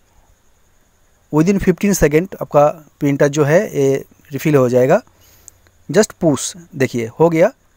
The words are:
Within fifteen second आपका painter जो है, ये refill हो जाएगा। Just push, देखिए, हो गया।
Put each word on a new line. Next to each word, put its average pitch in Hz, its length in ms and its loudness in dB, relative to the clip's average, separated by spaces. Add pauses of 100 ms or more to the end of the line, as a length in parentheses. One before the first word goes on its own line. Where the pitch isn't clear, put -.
(1400)
Within 180 280 2
fifteen 190 300 0
second 160 340 0 (140)
आपका 147 260 2 (320)
painter 143 280 0
जो 147 160 -2
है, 151 360 -2
ये 135 260 -2 (260)
refill 147 240 -2
हो 127 140 2
जाएगा। 131 320 2 (920)
Just 190 200 0 (120)
push, 156 340 -4 (180)
देखिए, 123 320 -4
हो 156 220 0
गया। 170 220 2 (260)